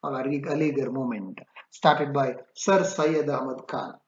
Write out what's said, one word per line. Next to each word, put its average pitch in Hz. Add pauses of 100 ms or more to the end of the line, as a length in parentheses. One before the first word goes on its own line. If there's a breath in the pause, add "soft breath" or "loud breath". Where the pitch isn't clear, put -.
or 143
Ali-, 139
Aligarh 143
Movement, 113 (300 loud breath)
started 147
by 131 (200)
Sir 185
Syed 156
Ahmad 131
Khan. - (140)